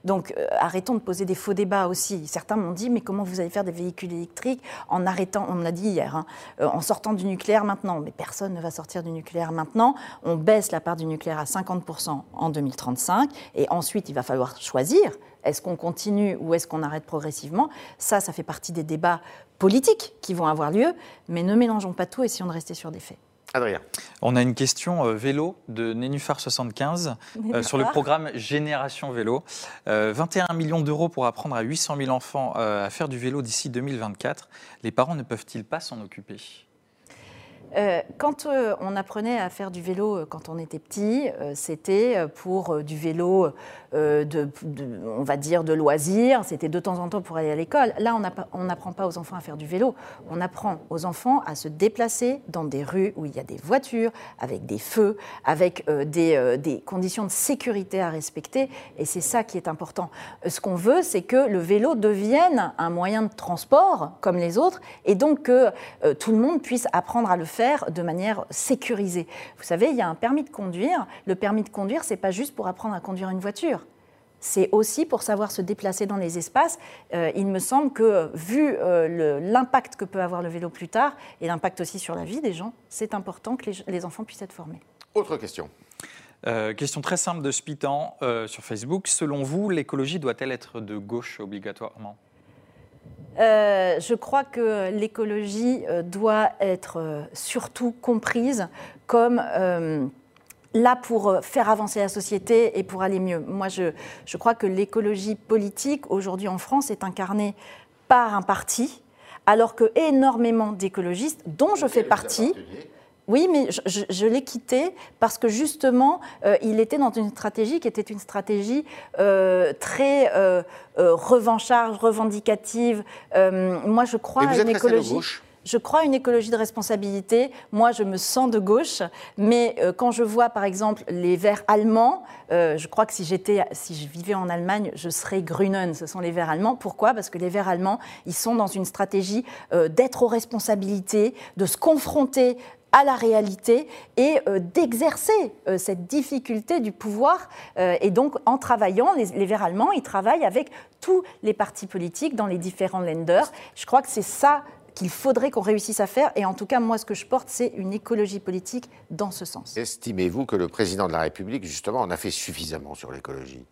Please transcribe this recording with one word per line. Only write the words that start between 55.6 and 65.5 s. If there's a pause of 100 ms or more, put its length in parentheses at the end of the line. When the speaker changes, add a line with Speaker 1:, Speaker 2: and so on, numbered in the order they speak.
Speaker 1:
euh,
des,
euh,
des
conditions
de
sécurité
à
respecter, (280)
et
c'est
ça
qui
est
important. (360)
Euh,
ce
qu'on
veut,
c'est
que
le
vélo
devienne
un
moyen
de
transport (100)
comme
les
autres, (240)
et
donc
que, (340)